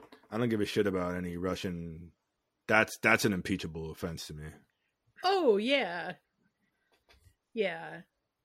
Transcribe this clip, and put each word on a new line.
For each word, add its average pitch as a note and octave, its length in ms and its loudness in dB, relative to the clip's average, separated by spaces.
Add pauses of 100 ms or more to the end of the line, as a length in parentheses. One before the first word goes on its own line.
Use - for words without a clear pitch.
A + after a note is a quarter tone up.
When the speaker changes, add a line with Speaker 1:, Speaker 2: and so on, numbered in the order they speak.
(300)
Speaker 1:
I G#2+ 80 -4
don't A#2+ 100 2
give A2 140 2
a - 20 2
shit G#2 220 2
about F2+ 300 0
any F2+ 200 -6
Russian, E2+ 760 -4 (560)
that's, A2 300 4
that's A2+ 260 6
an A2+ 80 4
impeachable E2+ 580 -4
offense E2+ 380 -8
to E2 60 -12
me. D2+ 100 -12 (800)
Speaker 2:
Oh, F4 320 4
yeah. G3 560 -2 (1400)
Yeah. E3 500 -4 (420)